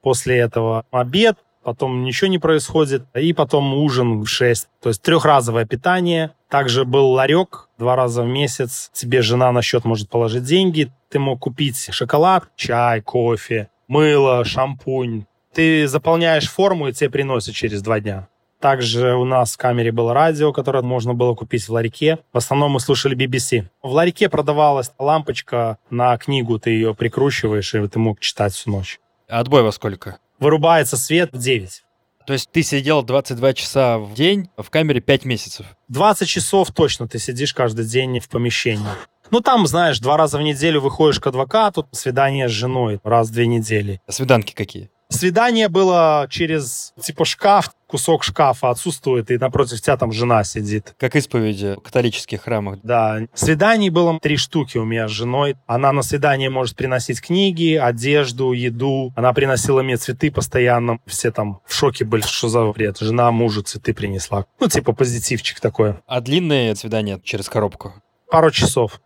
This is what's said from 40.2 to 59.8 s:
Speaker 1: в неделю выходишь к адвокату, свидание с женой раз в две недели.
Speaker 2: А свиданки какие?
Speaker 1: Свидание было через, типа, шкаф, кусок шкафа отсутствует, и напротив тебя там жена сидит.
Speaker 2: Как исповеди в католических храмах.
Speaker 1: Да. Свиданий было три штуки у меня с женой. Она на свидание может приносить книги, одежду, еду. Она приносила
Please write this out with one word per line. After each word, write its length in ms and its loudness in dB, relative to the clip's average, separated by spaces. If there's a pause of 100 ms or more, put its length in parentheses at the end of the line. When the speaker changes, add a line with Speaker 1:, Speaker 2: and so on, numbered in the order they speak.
Speaker 1:
в 40 -2
неделю 380 0
выходишь 400 2
к 60 -6
адвокату, 640 0
свидание 560 0
с 40 -2
женой 500 -2
раз 260 2
в 40 -12
две 140 0
недели. 600 -2
Speaker 2:
А 60 -12
свиданки 400 2
какие? 380 -12 (180)
Speaker 1:
Свидание 600 0
было 600 2
через, 720 -6
типа, 240 -4
шкаф, 460 2 (160)
кусок 380 0
шкафа 460 2
отсутствует, 600 -2
и 80 0
напротив 420 0
тебя 160 2
там 160 -2
жена 300 2
сидит. 560 -6
Speaker 2:
Как 160 -2
исповеди 640 0
в 40 -18
католических 600 -2
храмах. 400 -4
Speaker 1:
Да. 380 0 (120)
Свиданий 580 2
было 280 2
три 180 -2
штуки 420 -4
у 60 -2
меня 220 -2
с 60 -8
женой. 440 -2 (100)
Она 260 2
на 100 0
свидание 480 0
может 240 -2
приносить 460 -4
книги, 540 0
одежду, 760 0
еду. 640 -2
Она 180 2
приносила 500 2